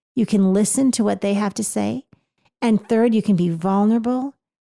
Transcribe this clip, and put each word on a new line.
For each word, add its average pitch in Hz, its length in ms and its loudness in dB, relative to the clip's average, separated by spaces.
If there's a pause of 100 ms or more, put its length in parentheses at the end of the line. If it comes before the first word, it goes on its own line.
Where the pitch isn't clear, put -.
(160)
you 226 100 0
can 190 280 2
listen 240 400 2
to 233 100 -2
what 202 180 -2
they 202 120 -2
have 202 220 -2
to 220 80 -6
say. 214 420 -4 (560)
And 220 260 0
third, 226 260 2
you 220 80 2
can 208 140 2
be 175 140 0
vulnerable. 220 840 -2 (340)